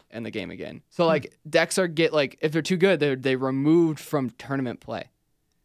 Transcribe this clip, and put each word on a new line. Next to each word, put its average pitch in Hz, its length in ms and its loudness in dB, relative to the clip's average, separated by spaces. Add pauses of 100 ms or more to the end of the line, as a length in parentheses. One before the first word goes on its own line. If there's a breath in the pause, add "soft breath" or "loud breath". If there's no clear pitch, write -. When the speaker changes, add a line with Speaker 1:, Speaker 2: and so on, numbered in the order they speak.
(100)
Speaker 1:
in 113 140 -12
the 107 80 -10
game 90 180 -8
again. 87 400 -12
So, 175 140 0
Speaker 2:
Hmm. 165 40 4
Speaker 1:
like, 156 300 0 (100)
decks 165 300 2
are 185 80 4
get, 160 260 0
like, 147 280 0
if 160 100 0
they're 156 120 0
too 185 140 -2
good, 180 220 4
they're, 143 180 0
they're 131 220 0
removed 143 640 2
from 131 300 -4
tournament 131 500 -6
play. 110 280 -10 (560)